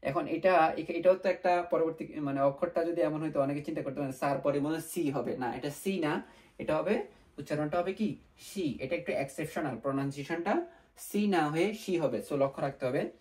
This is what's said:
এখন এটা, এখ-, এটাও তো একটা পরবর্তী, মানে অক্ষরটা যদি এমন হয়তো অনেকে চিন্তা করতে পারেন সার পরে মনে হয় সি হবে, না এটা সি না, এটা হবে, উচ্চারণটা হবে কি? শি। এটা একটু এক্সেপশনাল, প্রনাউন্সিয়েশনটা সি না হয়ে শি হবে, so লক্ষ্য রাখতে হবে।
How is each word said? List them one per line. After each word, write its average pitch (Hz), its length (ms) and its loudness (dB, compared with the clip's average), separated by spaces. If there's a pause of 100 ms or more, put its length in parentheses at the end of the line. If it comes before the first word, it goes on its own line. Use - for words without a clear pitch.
এখন 151 240 -2
এটা, 185 260 4 (240)
এখ-, 165 220 -4
এটাও 180 160 8
তো 190 140 -2
একটা 180 220 2 (200)
পরবর্তী, 160 320 0 (160)
মানে 139 220 -2
অক্ষরটা 139 440 2
যদি 170 160 -2
এমন 151 200 2
হয়তো 151 200 -2
অনেকে 143 200 0
চিন্তা 156 200 -6
করতে 135 180 -6
পারেন 139 220 -2
সার 143 160 2
পরে 143 220 2
মনে 151 160 0
হয় 160 160 -4
সি 170 200 -2
হবে, 120 260 -2
না 127 180 -2
এটা 131 160 -6
সি 196 280 -4
না, 151 140 0 (460)
এটা - 160 -2
হবে, 175 200 2 (420)
উচ্চারণটা 147 400 -2
হবে 180 160 0
কি? 214 160 0 (280)
শি। - 280 -6 (160)
এটা - 140 -4
একটু - 160 -4
এক্সেপশনাল, 143 680 -4
প্রনাউন্সিয়েশনটা 139 760 -2 (440)
সি - 300 -2
না 180 220 4
হয়ে 165 240 2
শি 196 240 -4
হবে, 123 240 2
so - 160 -6
লক্ষ্য 135 240 0
রাখতে 139 240 -4
হবে। 127 160 0 (200)